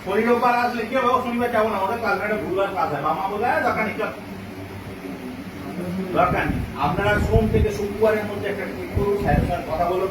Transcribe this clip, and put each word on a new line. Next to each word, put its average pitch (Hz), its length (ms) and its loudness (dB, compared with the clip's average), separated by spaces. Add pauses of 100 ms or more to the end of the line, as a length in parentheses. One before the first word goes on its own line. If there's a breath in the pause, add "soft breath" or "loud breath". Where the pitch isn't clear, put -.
শনি 202 180 2
রোববার 240 360 4
আসলে 240 240 0
কি 262 140 -4
হবে, 247 100 2
"ও 247 180 4
শনিবার 240 280 0
যাবো 220 160 4
না, 208 100 -2
ওদের 202 200 -2
ক্লাস, 202 220 0
একটা 208 160 -2
ভুলভাল 190 340 0
ক্লাস 180 220 -2
হয়", 143 100 -2
মামা 190 260 0
বলে, 208 180 -2
"আরে 302 160 2
দরকার 220 240 0
নেই, - 120 -4
চল, 214 80 -2 (2000)
দরকার - 340 2
নেই।" - 120 0 (200)
আপনারা 196 400 2
সোম 214 340 4
থেকে 214 180 4
শুক্রবারের 208 540 2
মধ্যে 202 240 -6
একটা 190 160 -4
ঠিক 185 320 -8
করুন, 202 260 2
স্যারের - 260 4
সঙ্গে - 240 -2
কথা 679 120 2
বলুন 190 260 0